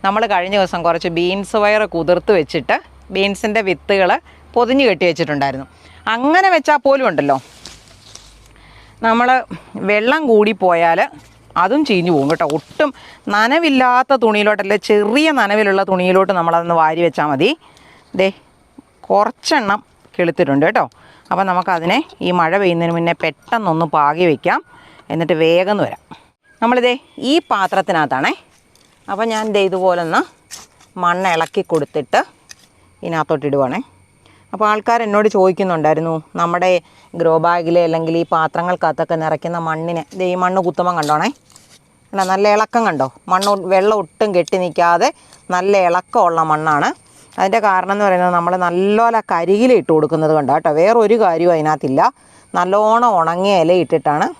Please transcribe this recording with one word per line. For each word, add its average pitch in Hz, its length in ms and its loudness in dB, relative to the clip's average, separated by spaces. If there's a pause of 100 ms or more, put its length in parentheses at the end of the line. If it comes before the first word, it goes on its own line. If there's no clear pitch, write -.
നമ്മൾ 202 160 0 (120)
കഴിഞ്ഞ 185 260 -2
ദിവസം 180 280 -2
കുറച്ച് 170 300 0
ബീൻസ് 185 460 -2
വയർ 214 200 2 (100)
കുതിർത്ത് 175 440 0
വെച്ചിട്ട് 160 380 -2 (400)
ബീൻസിൻ്റെ 202 540 -2
വിത്തുകൾ 185 400 0 (460)
പൊതിഞ്ഞ് 247 340 2
കെട്ടി 180 200 0
വെച്ചിട്ടുണ്ടായിരുന്നു. 139 580 -4 (460)
അങ്ങനെ 311 420 2
വെച്ചാൽ 294 300 2
പോലും 269 240 2
ഉണ്ടല്ലോ, 143 280 0 (1700)
നമ്മൾ 233 220 2 (600)
വെള്ളം 240 300 0 (100)
കൂടിപ്പോയാൽ 185 680 2 (640)
അതും 269 260 0
ചീഞ്ഞു 180 260 2
പോകും 139 180 0
കേട്ടോ. 160 140 -2 (100)
ഒട്ടും - 340 -2 (440)
നനവില്ലാത്ത 254 760 2 (120)
തുണിയിലോട്ടല്ലേ, 208 520 2 (120)
ചെറിയ 214 400 2 (100)
നനവിലുള്ള 202 520 0
തുണിയിലോട്ട് 185 500 2
നമ്മളതൊന്ന് 170 400 0
വാരി 160 260 0
വെച്ചാൽ 151 240 -2
മതി. 147 180 0 (680)
ദേ, 190 100 2 (800)
കുറച്ചെണ്ണം 214 720 -2 (360)
കിളുത്തിട്ടുണ്ട് 165 500 0
കേട്ടോ. 214 180 0 (460)
അപ്പം 185 180 -2
നമുക്കതിനെ 180 460 -2 (300)
ഈ 175 40 -2 (100)
മഴ 165 120 2 (100)
പെയ്യുന്നതിന് 170 340 0
മുന്നേ 170 260 -2
പെട്ടെന്നൊന്ന് 170 720 -4
പാകി 156 360 0
വയ്ക്കാം, 254 300 -2 (520)
എന്നിട്ട് 160 320 -2
വേഗം 185 400 0
വരാം. - 180 -8 (600)
നമ്മളിതേ 247 300 0 (380)
ഈ 285 40 2 (180)
പാത്രത്തിനകത്താണേ. 185 800 -2 (800)
അപ്പം 202 220 -4
ഞാൻ 214 100 -4 (120)
ദേ 202 140 4
ഇതുപോലൊന്ന് 180 500 0 (840)
മണ്ണ് 180 320 0
ഇളക്കി 165 260 -2 (100)
കൊടുത്തിട്ട് 156 480 -2 (840)
ഇതിനകത്തോട്ട് 160 480 -4
ഇടുവാണേ. 139 280 -2 (760)
അപ്പോൾ 208 180 -2
ആൾക്കാർ 233 360 0
എന്നോട് 208 280 2
ചോദിക്കുന്നുണ്ടായിരുന്നു, 165 800 0 (260)
നമ്മുടെ 175 300 0 (500)
ഗ്രോ 165 140 2 (100)
ബാഗിൽ 175 320 0 (100)
അല്ലെങ്കിൽ 165 360 -2
ഈ - 20 -2 (100)
പാത്രങ്ങൾക്കകത്തൊക്കെ 165 880 -2
നിറയ്ക്കുന്ന 165 460 -4
മണ്ണിന്, 160 340 -6 (160)
ദേ 185 140 -2
ഈ - 100 -2
മണ്ണ് 185 240 0
കുത്തുമ്പം 175 320 -2
കണ്ടോണേ, 151 300 0 (840)
അല്ല 196 120 -2 (100)
നല്ല 202 140 2 (100)
ഇളക്കം 226 320 0
കണ്ടോ, 135 180 -2 (260)
മണ്ണ് 196 200 0
ഒ-, 190 100 -4 (120)
വെള്ളം 208 280 2
ഒട്ടും 208 320 -4
കെട്ടി 180 300 0
നിൽക്കാതെ 175 440 0 (460)
നല്ല 190 180 0 (160)
ഇളക്കമുള്ള 175 640 0
മണ്ണാണ്. 156 380 0 (480)
അതിൻ്റെ 196 280 0
കാരണം 185 280 0
എന്ന് 208 120 0
പറയുന്നത് 180 300 2
നമ്മൾ 175 180 0 (100)
നല്ലപോലെ 208 560 0 (120)
കരിയില 196 480 2
ഇട്ട് 139 140 -4
കൊടുക്കുന്നത് 156 420 2
കൊണ്ടാണ് 147 240 0
കേട്ടോ, 160 200 0
വേറൊരു 220 420 4
കാര്യവും 175 320 2
അതിനകത്തില്ല. 151 480 0 (560)
നല്ലോണം 214 640 2
ഉണങ്ങിയ 180 340 0 (100)
ഇല 170 80 2 (120)
ഇട്ടിട്ടാണ്. 156 420 -2 (140)